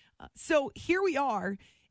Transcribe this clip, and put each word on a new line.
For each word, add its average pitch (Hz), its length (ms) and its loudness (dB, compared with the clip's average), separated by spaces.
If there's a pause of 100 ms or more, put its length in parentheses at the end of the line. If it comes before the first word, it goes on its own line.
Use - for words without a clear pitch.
(200)
Uh, - 160 -20
so - 400 2
here 359 280 0
we 339 140 2
are, 202 400 -2 (340)